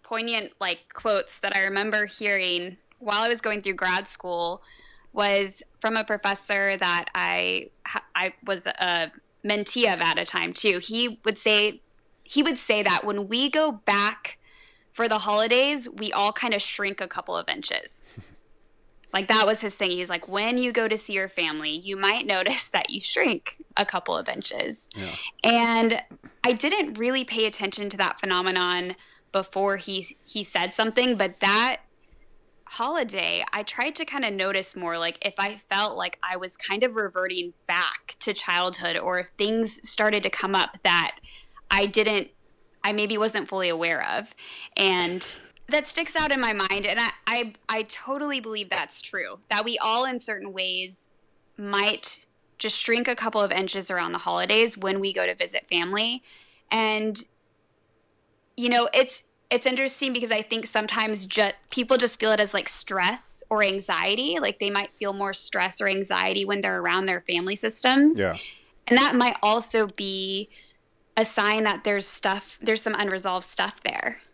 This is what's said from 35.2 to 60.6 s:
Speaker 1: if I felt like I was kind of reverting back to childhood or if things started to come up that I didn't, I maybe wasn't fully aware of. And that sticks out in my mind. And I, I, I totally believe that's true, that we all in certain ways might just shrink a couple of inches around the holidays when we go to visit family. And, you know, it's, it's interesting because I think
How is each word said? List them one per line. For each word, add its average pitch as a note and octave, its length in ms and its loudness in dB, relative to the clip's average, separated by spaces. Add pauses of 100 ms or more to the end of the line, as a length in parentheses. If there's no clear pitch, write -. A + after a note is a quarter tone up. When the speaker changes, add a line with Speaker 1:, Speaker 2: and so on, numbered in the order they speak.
Speaker 1:
if F#3 120 -2
I G#3 180 -2
felt G3+ 400 -2
like F3+ 260 -4
I F#3 140 -4
was F3+ 200 -8
kind G#3 280 0
of A#3+ 100 0
reverting F#3 580 -2 (140)
back F3 540 -2
to G#3+ 120 -2
childhood F3+ 640 0
or F3+ 220 -2
if F3+ 100 -6 (100)
things A3 500 0
started G#3+ 340 2
to - 80 0
come G3 240 -2
up - 300 2
that E3+ 320 4 (540)
I G3+ 160 4
didn't, G#3 420 2 (560)
I G#3 80 0
maybe G#3 260 0
wasn't G#3+ 300 0
fully F#3+ 200 -2
aware E3 400 0
of. D#3+ 260 -4 (420)
And F3+ 600 2 (300)
that D4 180 2
sticks E4 300 -4
out D4+ 160 2
in C4+ 80 2
my A3+ 120 2
mind. G3 340 0
And G#3 140 0
I, A#3 100 2 (160)
I, A#3 260 0 (160)
I A3 160 0
totally C#4 560 -4
believe G#3+ 300 -8
that's - 320 -4
true, C#3+ 360 -8 (120)
that G#3+ 140 2
we A#3 140 -2
all A#3+ 260 2
in B3+ 140 -2
certain G3+ 340 -8
ways F#3 560 -6 (480)
might - 680 -2 (340)
just G#3+ 200 -4
shrink A#3+ 300 2
a B3 60 0
couple A3+ 260 0
of G3 120 2
inches F#3+ 380 -2
around F3 220 -2
the F3 60 -4
holidays G3+ 580 2
when G3 240 -2
we G3 120 -2
go F#3 140 0
to F3+ 80 0
visit F3+ 340 -4
family. G#3 540 -2 (480)
And, G#3+ 540 0 (1300)
you A#3+ 120 0
know, A#3+ 240 6
it's, B3+ 300 4 (280)
it's A#3+ 160 2
interesting C4 460 0
because A#3+ 180 -2
I A3 120 2
think A3 240 -4